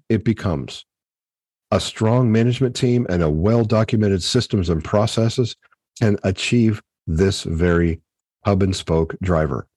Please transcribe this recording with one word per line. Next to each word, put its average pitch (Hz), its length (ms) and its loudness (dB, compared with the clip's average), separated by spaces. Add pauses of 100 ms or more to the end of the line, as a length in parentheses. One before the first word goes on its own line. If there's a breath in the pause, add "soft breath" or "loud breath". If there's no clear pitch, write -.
it 113 160 0
becomes. 87 600 -4 (840)
A 95 100 2
strong 117 500 0
management 120 460 0
team 123 340 0
and 87 120 0
a 78 80 2
well-documented 107 920 2
systems 104 480 -2
and 80 140 -2
processes 113 720 -2 (440 soft breath)
can 104 240 2
achieve 110 580 0 (240)
this 95 360 0
very 85 580 0 (440)
hub 98 180 2
and 95 140 0
spoke 82 460 -2
driver. 78 440 -2 (100)